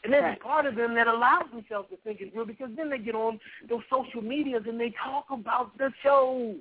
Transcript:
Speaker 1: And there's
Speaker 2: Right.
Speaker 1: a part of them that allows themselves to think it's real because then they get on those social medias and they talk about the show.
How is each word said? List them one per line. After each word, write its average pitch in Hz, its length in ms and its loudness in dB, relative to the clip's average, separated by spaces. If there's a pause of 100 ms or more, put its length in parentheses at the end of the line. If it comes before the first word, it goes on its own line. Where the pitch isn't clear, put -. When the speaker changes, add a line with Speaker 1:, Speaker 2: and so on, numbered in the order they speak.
Speaker 1:
And 220 80 2
there's 285 100 8
Speaker 2:
Right. 208 160 0
Speaker 1:
a - 40 -18
part 285 240 2
of 254 100 -2
them 233 180 0
that 233 120 4
allows 247 440 4
themselves 214 400 -8
to 185 80 -14
think 214 220 -8
it's 196 140 -10
real 226 100 -4
because 233 320 -10
then 311 140 -6
they 269 80 -4
get 220 160 -6
on 220 260 -2 (280)
those 233 220 -2
social 247 320 -2
medias 254 440 -2
and 233 140 -6
they 233 100 -2
talk 277 400 -4
about 240 480 -4
the 269 140 0 (100)
show. 262 580 4